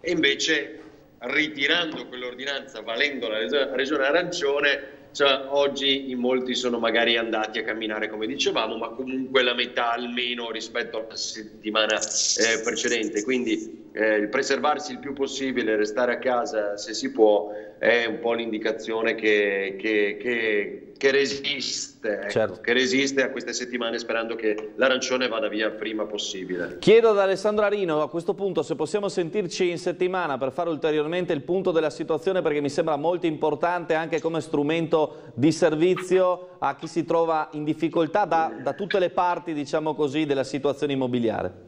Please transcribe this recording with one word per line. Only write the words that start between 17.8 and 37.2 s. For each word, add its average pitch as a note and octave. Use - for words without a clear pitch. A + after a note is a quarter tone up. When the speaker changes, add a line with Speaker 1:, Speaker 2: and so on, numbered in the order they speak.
Speaker 1:
un A2
po' A#2
l'indicazione A2
che, G2+
che, G#2
che, A2
che C3+
resiste, C3+
ecco, G2+
Speaker 2:
Certo. G#2
Speaker 1:
che A#2
resiste C3
a B2
queste A#2
settimane, A#2
sperando A2+
che G#2+
l'arancione B2+
vada G#2+
via G#2+
prima G#2+
possibile. F2+
Speaker 2:
Chiedo A3+
ad G#3
Alessandro G3+
Arino F#3+
a C#3
questo E3+
punto F3+
se D3
possiamo G3+
sentirci F3+
in E3+
settimana F3+
per B2+
fare F3
ulteriormente D#3+
il D3
punto F3+
della D#3
situazione, E3
perché D3
mi C#3+
sembra -
molto E3
importante E3
anche D#3+
come D#3+
strumento D#3
di C#3
servizio F3+
a C#3
chi E3
si D#3
trova E3